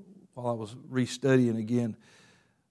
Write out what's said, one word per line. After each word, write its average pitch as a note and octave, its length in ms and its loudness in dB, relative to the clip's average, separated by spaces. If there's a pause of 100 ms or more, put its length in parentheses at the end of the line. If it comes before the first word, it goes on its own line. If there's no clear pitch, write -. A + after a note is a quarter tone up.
(340)
while A#2+ 140 -8
I A#2+ 40 0
was A2 220 -8 (160)
restudying B2+ 680 2
again. A2+ 380 -2 (760)